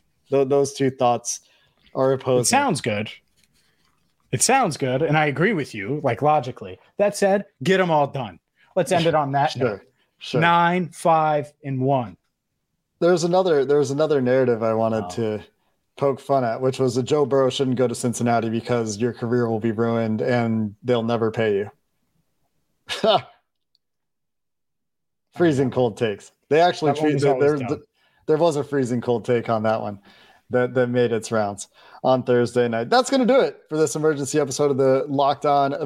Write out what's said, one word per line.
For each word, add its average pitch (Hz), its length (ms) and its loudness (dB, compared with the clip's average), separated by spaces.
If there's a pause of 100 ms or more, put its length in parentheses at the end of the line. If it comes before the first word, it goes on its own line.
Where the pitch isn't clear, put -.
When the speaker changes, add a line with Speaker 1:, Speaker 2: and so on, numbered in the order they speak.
(300)
Speaker 1:
Th-, 135 180 2
those 139 240 0
two 135 180 -2
thoughts 123 500 -2 (540)
are 135 180 0
opposing. 131 280 0
Speaker 2:
It 117 60 0
sounds 254 340 0
good. 110 300 -6 (1200)
It 226 80 -2
sounds 240 380 2
good, 131 240 0
and 151 160 2
I 156 80 2
agree 151 260 0
with 151 220 -6
you, 113 280 -6
like, 120 200 -2
logically. 127 560 -2 (180)
That 202 220 0
said, 196 260 2 (180)
get 185 180 4
'em 180 100 2
all 147 160 2
done. 117 320 -8 (360)
Let's 180 160 0
end 170 140 2
it 160 100 2
on 143 180 0
that 143 200 2
Speaker 1:
Sure, 123 160 -2
Speaker 2:
note. 101 120 -6 (360)
Speaker 1:
sure. - 240 -4
Speaker 2:
Nine, 170 480 2
five, 156 640 0 (100)
and 135 200 -4
one. 127 340 -2 (840)
Speaker 1:
There's 170 260 2
another, 175 420 2
there's 143 240 2
another 147 320 0
narrative 123 400 2
I 113 100 0
wanted 113 300 0
Speaker 2:
Wow. 101 80 -10
Speaker 1:
to 107 300 -4 (560)
poke 135 240 -2
fun 135 240 -2
at, 117 160 -4
which 127 180 -2
was 127 160 0
that 127 80 0
Joe 143 240 0
Burrow 131 240 2
shouldn't 127 260 -2
go 127 120 2
to 117 60 -8
Cincinnati 117 560 -2
because 113 480 -4
your 117 140 -2
career 120 380 -2
will 113 80 -2
be 113 140 -2
ruined 113 480 -2
and 113 640 -2
they'll 120 180 0
never 113 300 -2
pay 110 240 0
you. 104 140 -4 (1300)
<laughs> 208 160 4 (2250)
Freezing 139 360 2
cold 120 260 0
takes. 107 360 -4 (160)
They 151 120 4
actually 165 320 2
Speaker 2:
That 147 100 -4
one 151 80 2
Speaker 1:
tweeted 143 40 0
Speaker 2:
was 135 80 -2
Speaker 1:
that 139 80 4
Speaker 2:
always 135 200 2
Speaker 1:
there, 151 80 0
Speaker 2:
dumb. 120 100 -6
Speaker 1:
th-, 151 120 -6 (460)
there 156 100 2
was 156 200 2
a 143 80 -4
freezing 127 360 -2
cold 117 240 -2
take 120 240 0
on 110 160 0
that 110 160 0
one 104 200 -10 (500)
that, 123 240 0
that 127 140 2
made 120 240 0
its 110 180 -4
rounds 101 380 -4 (340)
on 131 200 2
Thursday 120 460 2
night. 117 220 -4
That's 240 200 2
gonna 262 160 2
do 262 140 4
it 156 280 -2
for 156 80 -6
this 156 200 0
emergency 151 440 0
episode 143 300 0
of 135 80 -2
the 135 300 2
Locked 139 380 0
On 143 260 2 (140)